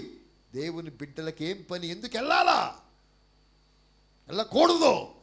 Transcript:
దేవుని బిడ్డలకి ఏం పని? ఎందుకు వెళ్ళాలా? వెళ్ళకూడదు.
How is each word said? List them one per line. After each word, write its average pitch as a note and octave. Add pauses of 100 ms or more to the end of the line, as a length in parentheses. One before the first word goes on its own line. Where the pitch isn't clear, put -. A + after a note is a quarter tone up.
(540)
దేవుని D#3+ (100)
బిడ్డలకి D#3
ఏం G3 (120)
పని? F3+
ఎందుకు A3+
వెళ్ళాలా? E4 (1700)
వెళ్ళకూడదు. D4 (280)